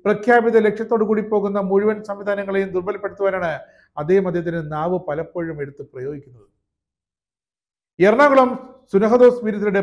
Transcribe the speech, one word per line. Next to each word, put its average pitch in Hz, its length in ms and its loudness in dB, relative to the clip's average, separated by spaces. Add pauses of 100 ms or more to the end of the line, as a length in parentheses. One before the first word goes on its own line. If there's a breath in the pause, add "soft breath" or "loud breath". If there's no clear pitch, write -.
പ്രഖ്യാപിത 226 600 4
ലക്ഷ്യത്തോടു 220 420 -2
കൂടി 220 220 0
പോകുന്ന 202 280 -2 (120)
മുഴുവൻ 208 260 2 (120)
സംവിധാനങ്ങളെയും 196 640 -4
ദുർബലപ്പെടുത്തുവാനാണ് 185 800 -4 (480 soft breath)
അദ്ദേഹം 180 280 2
അദ്ദേഹത്തിന്റെ 170 340 -4 (120)
നാവ് 170 240 -2 (100)
പലപ്പോഴും 160 540 -8
എടുത്ത് 139 200 -12 (100)
പ്രയോഗിക്കുന്നത്. 131 560 -14 (1500)
എറണാകുളം 254 520 4 (420)
സുനഹദോസ് 240 540 4
വിരുദ്ധരുടെ 202 360 -2